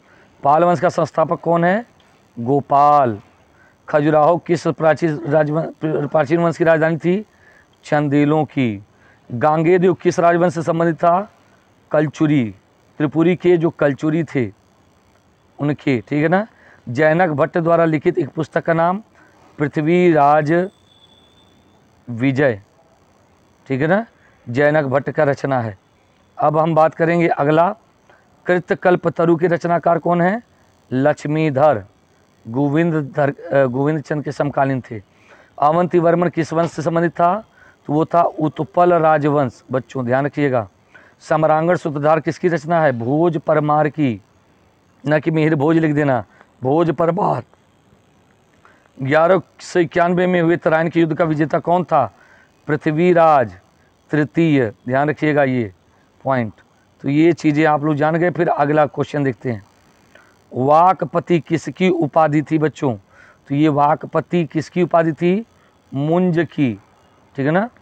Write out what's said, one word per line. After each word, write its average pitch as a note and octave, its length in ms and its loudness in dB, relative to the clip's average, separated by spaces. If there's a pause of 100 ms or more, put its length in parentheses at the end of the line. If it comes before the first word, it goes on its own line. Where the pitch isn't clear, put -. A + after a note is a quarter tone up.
(440)
पाल D3+ 200 4
वंश F3 160 2
का F3 100 0
संस्थापक D#3+ 500 -2
कौन E3+ 260 0
है? G#3 200 0 (540)
गोपाल। C#3 840 2 (680)
खजुराहो D3+ 480 2
किस E3 300 -4
प्राचीन D#3 600 0
राजवं-, D3+ 440 0 (140)
प्राचीन D3+ 540 -2
वंश E3+ 180 -2
की F3 60 -4
राजधानी D#3+ 340 2
थी? F3+ 280 -2 (580)
चंदेलों D3 640 0
की। A2 380 -4 (480)
गांगेय D#3+ 540 2
युग F3 160 0
किस F3 180 -2
राजवंश E3+ 340 2
से E3 100 -6
संबंधित E3+ 320 -2
था? F3 360 0 (600)
कलचुरी। D3 640 0 (420)
त्रिपुरी D#3+ 380 0
के F3 220 2
जो E3 120 0
कलचुरी D3+ 540 -2
थे B2 280 -4 (1080)
उनके, C#3 500 -2
ठीक D3 140 -2
है D#3+ 40 0
ना। F#3+ 200 0 (420)
जैनक D#3 400 2
भट्ट D3+ 280 -2
द्वारा E3+ 280 2
लिखित D#3+ 320 -2
एक C#3+ 120 -4
पुस्तक - 360 -6
का E3 80 0
नाम F3 300 0 (560)
पृथ्वीराज D#3 1080 2 (1400)
विजय, A#2+ 520 -2 (1080)
ठीक C3+ 140 -4
है D#3 60 0
ना, G3+ 180 0 (440)
जैनक D3 360 2
भट्ट C3+ 240 -2
का D3+ 140 -2
रचना C#3 380 -2
है। G#2+ 160 -8 (600)
अब D3+ 200 0
हम D#3+ 180 0
बात D#3 200 2
करेंगे E3+ 320 0
अगला, D#3+ 480 0 (720)
कृतकल्पतरु F3 920 0
के E3+ 120 0
रचनाकार E3+ 500 0
कौन F3 240 0
है? G3+ 220 0 (500)
लक्ष्मीधर। D3 920 0 (600)
गोविंद C#3+ 680 -2
धर-, C#3 240 -2
अ, C#3 260 0
गोविंद C#3 360 -2
चंद D3+ 220 -6
के D3+ 80 -8
समकालीन C3+ 600 -4
थे। G#2+ 100 -12 (580)
अवंती E3 400 2
वर्मन E3+ 280 2
किस D#3+ 260 -4
वंश E3 180 -2
से E3 100 -8
संबंधित E3 300 -2
था? F3+ 320 0 (440)
तो C#3+ 60 -4
वो D#3 120 0
था E3+ 160 2
उत्पल D#3+ 720 0
राजवंश। D3+ 800 0
बच्चों B2+ 340 -6
ध्यान C3 200 0
रखिएगा। B2+ 440 -2 (500)
सम्रांगण D#3+ 560 0
सूत्रधार D3+ 440 0
किसकी - 280 -4
रचना D#3+ 340 -2
है? D3+ 100 2
भोज D3 460 -2
परमार D3+ 520 0
की, A#2 320 -4 (880)
न D3+ 120 2
कि E3 120 -2
मिहिर D#3 240 0
भोज D#3 220 2
लिख D#3+ 160 0
देना, C#3 320 0 (380)
भोज D#3+ 280 0
परमार। E3 520 -2 (1600)
ग्यारह D#3+ 400 2 (180)
सौ - 200 -4
इक्यानवे F3 480 0
में F3+ 140 0
हुए E3 160 2
तराइन D#3+ 320 0
के E3 100 0
युद्ध D#3+ 160 0
का F3 100 0
विजेता D#3 340 -2
कौन F3 240 0
था? C3+ 300 0 (540)
पृथ्वीराज D#3 840 2 (600)
तृतीय। D3 640 0 (140)
ध्यान C3+ 220 0
रखिएगा D3+ 340 0
ये B2 300 -2 (500)
पॉइंट। B2 300 -4 (480)
तो C3+ 80 -6
ये D#3 240 4
चीज़ें D3+ 320 0
आप D3+ 180 0
लोग D#3 120 -2
जान D3+ 200 0
गए। E3+ 140 0
फिर D#3+ 180 -2
अगला D3+ 380 0
क्वेश्चन C#3+ 380 -6
देखते C3 280 -6
हैं, G#2 140 -10 (880)
वाकपति E3 840 2
किसकी E3 500 -2
उपाधि D#3 520 0
थी D#3 160 -2
बच्चों? D3 380 -2 (520)
तो C#3 80 -4
ये D#3 140 2
वाकपति D3+ 760 -2
किसकी D#3+ 380 -4
उपाधि E3 280 0
थी? F3+ 340 -2 (480)
मुंज E3 580 0
की, B2 280 -2 (560)
ठीक C3+ 100 -4
है D3 60 0
ना, G3+ 180 0 (120)